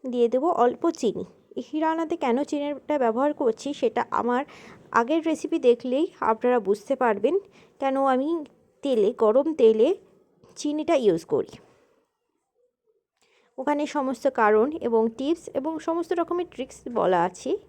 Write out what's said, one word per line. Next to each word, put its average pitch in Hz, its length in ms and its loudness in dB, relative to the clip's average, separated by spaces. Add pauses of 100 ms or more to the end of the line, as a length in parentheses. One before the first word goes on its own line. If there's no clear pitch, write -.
দিয়ে 240 180 2
দেবো 262 240 0
অল্প 254 400 2
চিনি। 190 340 -4 (300)
এই - 240 -8
রান্নাতে 320 360 -2
কেন 277 280 -2
চিনিটা 285 560 -4
ব্যবহার 254 340 0
করছি, 277 400 -2
সেটা 247 380 -2
আমার 247 340 0 (460)
আগের 294 340 0
রেসিপি 330 340 -2
দেখলেই 254 480 2 (120)
আপনারা 240 400 0
বুঝতে 202 360 -2
পারবেন 240 440 0 (400)
কেন 269 260 0
আমি 285 380 0 (380)
তেলে, 233 360 2
গরম 254 360 2
তেলে 233 420 4 (600)
চিনিটা 254 400 -2
ইউজ 202 300 2
করি। 120 240 -2 (2000)
ওখানে 294 280 -2
সমস্ত 269 420 -4
কারণ 226 440 4
এবং 233 460 0
টিপস 302 360 -4
এবং 311 260 -4
সমস্ত 339 340 -4
রকমের 349 380 -2
ট্রিক্স - 300 -12 (120)
বলা 175 300 2
আছে। 254 340 -4 (100)